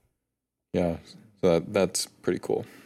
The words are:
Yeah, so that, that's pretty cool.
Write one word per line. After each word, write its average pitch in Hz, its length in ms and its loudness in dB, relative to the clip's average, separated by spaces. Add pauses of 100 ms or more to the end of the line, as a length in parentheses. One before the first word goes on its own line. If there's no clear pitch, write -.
(720)
Yeah, 87 240 0 (440)
so 85 180 4
that, 104 140 -10
that's 95 320 0
pretty - 340 -4
cool. - 260 -4 (200)